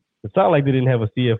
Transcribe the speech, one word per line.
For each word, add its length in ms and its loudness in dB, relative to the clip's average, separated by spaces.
It's 100 -12
not 160 2
like 140 2
they 80 0
didn't 160 0
have 140 0
a 120 -4
C 160 -2
F 100 -2